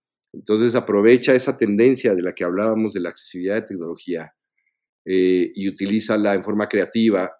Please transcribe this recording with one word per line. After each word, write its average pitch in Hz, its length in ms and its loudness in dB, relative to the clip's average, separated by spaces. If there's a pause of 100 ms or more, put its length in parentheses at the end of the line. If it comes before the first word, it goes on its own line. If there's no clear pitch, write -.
(340)
Entonces, 113 420 0
aprovecha 120 580 4
esa 127 240 0
tendencia 113 560 2
de 90 80 0
la 90 120 -4
que - 100 -8
hablábamos 107 500 -2
de 98 60 -6
la 87 100 -6
accesibilidad 92 460 -8
de 110 60 -4
tecnología, 85 720 -10 (720)
eh, 92 480 2
y 98 160 -4
utilízala 104 640 -2
en 95 100 -2
forma 104 240 -4
creativa, 101 720 0